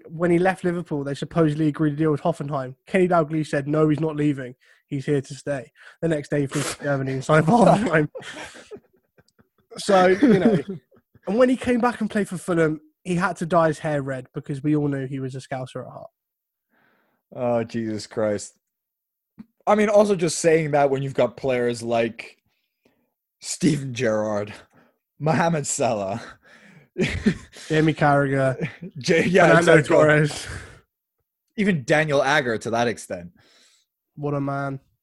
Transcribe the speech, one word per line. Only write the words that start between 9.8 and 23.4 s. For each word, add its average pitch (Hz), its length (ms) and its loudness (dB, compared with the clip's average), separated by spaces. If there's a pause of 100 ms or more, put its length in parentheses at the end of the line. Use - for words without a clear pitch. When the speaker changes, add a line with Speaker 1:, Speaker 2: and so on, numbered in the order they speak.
Speaker 1:
you 190 320 4
know, 208 180 4 (680)
and 196 100 -2
when 254 100 6
he 262 80 0
came 247 240 -2
back 233 220 -2
and 208 80 -4
played 202 180 -2
for 180 100 -8
Fulham, 160 440 0 (240)
he 180 100 -2
had 175 220 -2
to 185 80 -6
dye 165 240 4
his 151 100 -4
hair 151 220 -4
red 131 320 -8
because 143 280 -10
we 151 140 0
all 147 140 0
knew 135 180 -4
he 135 140 -8
was 131 120 -8
a 135 60 -12
Scouser 127 460 -12
at 117 80 -18
heart. - 160 -20 (1200)
Speaker 2:
Oh, 120 300 -2
Jesus 110 420 -8
Christ! 107 480 -4 (1120)
I 208 100 4
mean, 208 120 4
also 208 280 6
just 165 240 -2
saying 160 320 2
that 143 180 4
when 135 120 0
you've 135 120 -6
got 123 240 0
players 123 440 -2
like 117 560 -4 (1040)
Steven 143 540 -4